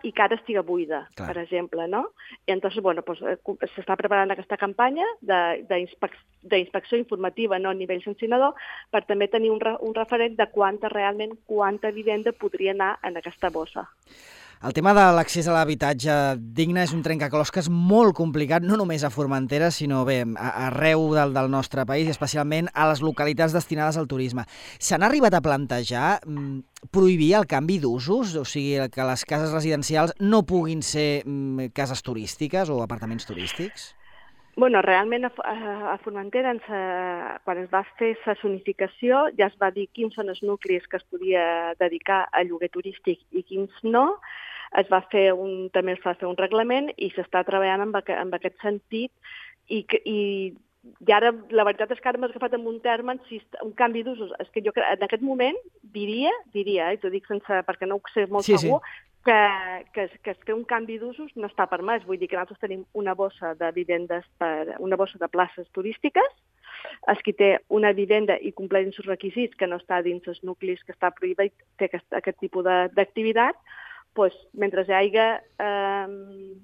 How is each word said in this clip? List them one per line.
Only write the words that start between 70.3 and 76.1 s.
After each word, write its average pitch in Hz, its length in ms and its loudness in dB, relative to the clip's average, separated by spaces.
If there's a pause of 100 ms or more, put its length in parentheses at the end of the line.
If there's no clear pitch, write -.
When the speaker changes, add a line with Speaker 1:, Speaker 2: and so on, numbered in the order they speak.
Speaker 1:
nuclis 185 400 -8
que - 100 -18
està 180 220 0
prohibit, 185 380 -2 (240)
té 190 100 0
aquest, - 260 -8
aquest - 240 -4
tipus 180 300 -4
de, 185 100 4 (160)
d'activitat, 220 600 0 (600)
pues, 190 160 4 (220)
mentre 196 340 0
hi 196 80 0
haiga, 208 300 4 (340)
ehm, 196 1040 -6